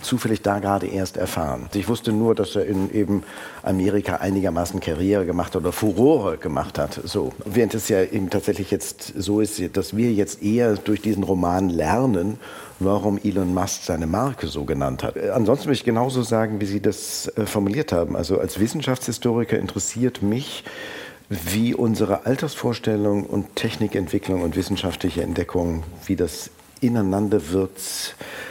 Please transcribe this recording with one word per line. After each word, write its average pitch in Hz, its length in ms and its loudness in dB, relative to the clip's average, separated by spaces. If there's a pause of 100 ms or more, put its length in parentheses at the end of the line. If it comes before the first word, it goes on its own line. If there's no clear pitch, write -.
zufällig 113 400 0
da 101 160 2
gerade 98 260 2
erst 95 320 -2
erfahren. 73 560 -2
Ich 98 140 0
wusste 117 240 0
nur, 110 240 4
dass 101 200 0
er 98 120 2
in 98 260 0
eben 101 300 2 (400)
Amerika 95 540 2
einigermaßen 92 640 0
Karriere 92 440 2
gemacht 87 300 0
hat 87 80 0
oder 87 80 0
Furore 104 640 4
gemacht 76 400 -4
hat. 73 260 -2
So. 85 300 -2 (100)
Während 107 300 2
es 110 160 -4
ja 95 140 6
eben 95 260 0
tatsächlich 98 400 0
jetzt - 500 -4
so 104 200 2
ist, 104 200 0 (160)
dass 98 220 -2
wir 120 160 4
jetzt 98 300 0
eher 110 320 4
durch 104 260 -2
diesen 101 220 2
Roman 90 460 2
lernen, 95 680 2 (400)
warum 101 400 2
Elon 92 380 0
Musk 90 260 -2
seine 82 240 -2
Marke 110 400 0
so 73 180 -4
genannt 69 380 -2
hat. - 160 -4
Äh, 101 140 -2
ansonsten 120 380 2
möchte 131 120 2
ich - 40 -4
genauso 123 360 2
sagen, 110 400 0
wie 107 40 -2
Sie 101 160 -2
das, - 540 -2
äh, 104 120 0
formuliert 104 440 0
haben. 85 240 2
Also 90 220 0
als - 220 -2
Wissenschaftshistoriker 120 1000 0
interessiert 107 640 -2
mich, 110 420 -2 (680)
wie 98 460 0
unsere 107 500 2
Altersvorstellung 110 1000 0
und - 320 -4
Technikentwicklung 98 840 0
und 82 120 0
wissenschaftliche 90 680 -2
Entdeckung, 85 600 -2 (220)
wie 98 100 0
das 85 360 -4 (280)
ineinander 101 720 2
wirkt, - 640 -2 (360)